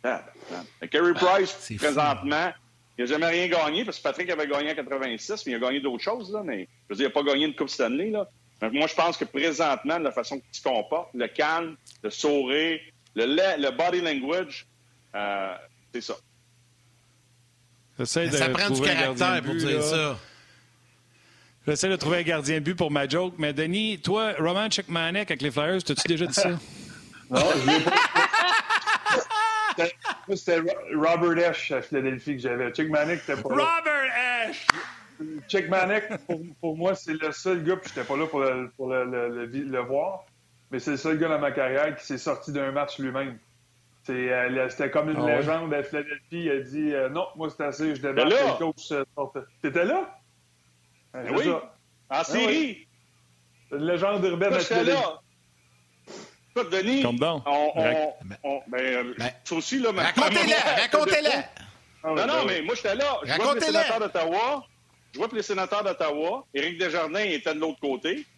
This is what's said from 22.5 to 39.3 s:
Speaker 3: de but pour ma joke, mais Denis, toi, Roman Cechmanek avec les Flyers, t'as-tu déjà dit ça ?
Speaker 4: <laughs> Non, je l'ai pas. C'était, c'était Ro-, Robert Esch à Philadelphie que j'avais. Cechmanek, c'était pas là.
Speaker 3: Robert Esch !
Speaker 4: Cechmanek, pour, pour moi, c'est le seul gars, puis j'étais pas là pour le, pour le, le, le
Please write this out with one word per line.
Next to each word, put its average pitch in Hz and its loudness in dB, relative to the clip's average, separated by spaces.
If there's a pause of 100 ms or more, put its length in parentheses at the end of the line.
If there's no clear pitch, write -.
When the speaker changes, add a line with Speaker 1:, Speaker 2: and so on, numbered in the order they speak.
Speaker 3:
de 156 0
but 185 0
pour 170 0
ma 143 2
joke, 180 0
mais 147 0
Denis, 180 0
toi, 208 0
Roman 185 2
Cechmanek 175 -2
avec 131 -2
les 143 0
Flyers, 160 0
t'as-tu - -2
déjà 170 2
dit 135 -4
ça ? 180 2
Speaker 4:
<laughs> - -20
Non, 180 4
je 294 4
l'ai 311 6
pas. 349 4 (1800)
C'était, - 0 (400)
c'était 170 2
Ro-, 156 -2
Robert 170 4 (120)
Esch - -4
à 123 0
Philadelphie 131 -2
que 120 -8
j'avais. 120 -2
Cechmanek, 156 0
c'était 139 -4
pas - -6
là. 285 4 (140)
Speaker 3:
Robert 254 0
Esch ! - -10 (840)
Speaker 4:
Cechmanek, 196 0
pour, 165 -4 (200)
pour 160 -4
moi, 180 0
c'est 160 -6
le 156 -4
seul 175 -2
gars, 180 2
puis - -12
j'étais 123 -6
pas 139 -2
là 139 -2
pour 143 -2
le, 127 0
pour 131 -6
le, 127 2
le, 123 -2
le 120 -6